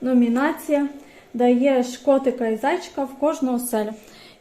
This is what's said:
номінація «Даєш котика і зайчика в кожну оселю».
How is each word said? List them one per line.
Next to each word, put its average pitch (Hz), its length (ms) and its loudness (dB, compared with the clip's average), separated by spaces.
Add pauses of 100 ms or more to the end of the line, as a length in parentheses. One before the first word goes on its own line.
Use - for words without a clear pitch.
номінація 262 880 0 (460)
«Даєш 247 640 2
котика 269 480 0
і 220 100 -2
зайчика 285 480 -4
в 262 140 -12
кожну 285 360 -2
оселю». 220 360 -4 (500)